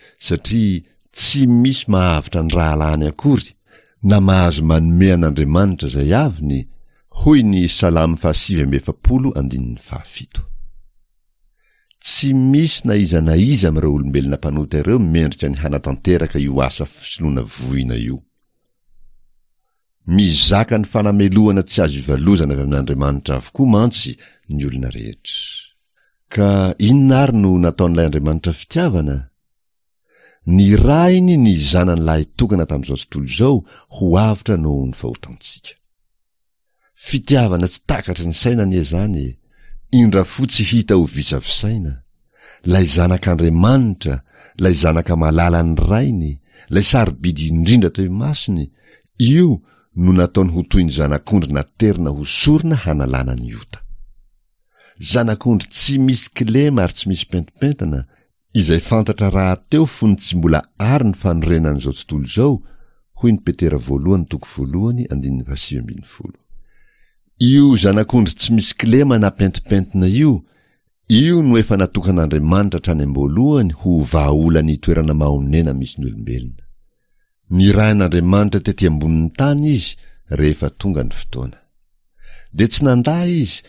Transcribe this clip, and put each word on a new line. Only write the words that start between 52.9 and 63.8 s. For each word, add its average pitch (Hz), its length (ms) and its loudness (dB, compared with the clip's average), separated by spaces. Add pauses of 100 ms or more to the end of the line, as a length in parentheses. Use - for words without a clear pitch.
ny 60 200 -10
ota. - 240 -18 (1200)
Zanak'ondry 117 680 0
tsy - 300 -2
misy 131 340 0
kilema 120 500 0
ary 85 100 -2
tsy - 160 -10
misy 92 220 -4
pentipentana, 87 680 -4 (560)
izay 85 240 2
fantatra 107 500 0
raha 92 260 0 (140)
teo 156 160 2
fony 107 300 0
tsy - 200 -8
mbola 80 240 2 (200)
ary 123 280 0
ny 92 80 0
fanorenan'izao 80 800 -2
tontolo 71 340 -8
izao, 117 280 0 (600)
hoy 117 160 2
ny 101 120 0
Petera 80 340 -2
voalohany 69 500 -2